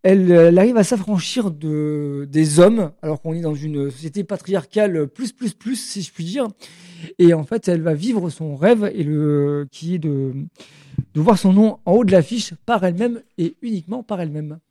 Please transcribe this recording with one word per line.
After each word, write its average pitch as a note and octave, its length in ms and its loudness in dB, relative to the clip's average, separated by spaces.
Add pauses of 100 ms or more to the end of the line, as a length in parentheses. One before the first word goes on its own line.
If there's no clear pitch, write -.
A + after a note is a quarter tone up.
Elle, F#3+ 300 4
euh, E3+ 160 8
elle E3+ 100 6
arrive A#3 180 4
à G#3 80 4
s'affranchir G3+ 640 -4
de, D3+ 800 -6
des D3+ 300 4
hommes, G3+ 320 4 (100)
alors D3+ 180 -6
qu'on D#3+ 140 -8
est E3+ 60 -6
dans D#3 140 -4
une C#3+ 360 -6
société D#3 340 -10
patriarcale F#3 840 -2
plus, A#3 240 -10
plus, A#3 220 -6
plus, A#3+ 220 -8
si - 260 -10
je - 100 -12
puis E3+ 120 -10
dire. A3+ 220 -6 (720)
Et E3+ 160 8
en D#3 100 -2
fait, A3 240 -4
elle E3+ 140 0
va D#3+ 120 -2
vivre F3+ 360 -2
son D3+ 260 -10
rêve, G3+ 380 2
et G3 80 -4
le, D3 720 0
qui E3+ 220 -6
est F3+ 40 -4
de, C#3 340 -4 (840)
de D3+ 60 -2
voir F#3+ 180 4
son F#3+ 140 2
nom G#3 320 4
en F3 100 0
haut A#3 100 4
de F#3+ 80 2
l'affiche G3 400 0 (140)
par A3+ 180 -2
elle-même A3+ 380 -2 (160)
et F3 240 -4
uniquement G#3+ 420 -8
par G3 160 -8
elle-même. D3+ 380 -10 (120)